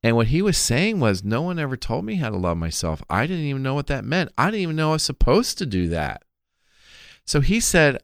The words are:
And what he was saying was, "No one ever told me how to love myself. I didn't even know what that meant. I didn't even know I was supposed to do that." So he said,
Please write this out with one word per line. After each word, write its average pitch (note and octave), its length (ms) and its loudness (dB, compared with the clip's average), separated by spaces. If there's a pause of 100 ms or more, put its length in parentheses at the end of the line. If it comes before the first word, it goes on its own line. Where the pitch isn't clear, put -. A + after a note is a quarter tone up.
And A#2 140 2
what A2+ 100 4
he C#3+ 140 2
was G3 160 2
saying F#3 420 0
was, G2+ 240 2
"No A2 180 -2
one F3 160 -4
ever C3+ 200 -4
told B2 260 -6
me G#3+ 120 -6
how D3+ 140 -2
to G#2 80 -4
love F2 200 0
myself. D#2+ 520 -4
I G2+ 160 0
didn't E3 200 -4
even C#3 180 -4
know C3+ 120 -2
what C#3+ 120 -4
that C3+ 180 -4
meant. D#3+ 320 -2
I C3 80 4
didn't G#3 160 0
even E3 140 -2
know D#3 140 2
I D#3 40 2
was D#3 100 -2
supposed D3+ 540 0
to F#3+ 80 -4
do F#2+ 240 0
that." D2+ 340 -4 (1000)
So - 140 2
he F#3 220 4
said, D3+ 420 4